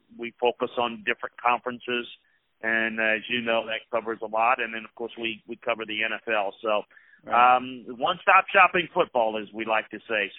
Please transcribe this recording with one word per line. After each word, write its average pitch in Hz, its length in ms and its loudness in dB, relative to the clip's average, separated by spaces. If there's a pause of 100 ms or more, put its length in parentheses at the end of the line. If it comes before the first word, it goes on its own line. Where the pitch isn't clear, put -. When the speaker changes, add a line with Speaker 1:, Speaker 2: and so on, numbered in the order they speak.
(180)
Speaker 1:
we 117 240 -10
focus 120 360 0
on 117 280 -4
different - 320 -6
conferences. 120 680 -2 (540)
And, 113 380 -2
uh, 113 40 0
as 110 260 0
you 120 120 -2
know, 113 260 0
that 110 220 -8
covers 110 320 -4
a 110 60 -8
lot. 113 320 2
And 113 140 -4
then, 110 100 -8
of - 120 -18
course, 113 220 -8
we, 113 300 -6
we 117 80 -10
cover 110 300 -4
the 107 180 -6
N 113 100 -2
F 104 140 -10
L. 104 340 0
So, 107 200 0 (420)
Speaker 2:
Right. 123 320 6
Speaker 1:
um, 127 300 -4 (140)
one-stop 180 520 4
shopping 180 440 6
football, 117 420 2
as 107 160 -6
we 110 100 -8
like 110 280 0
to 107 80 -10 (100)
say. 101 300 0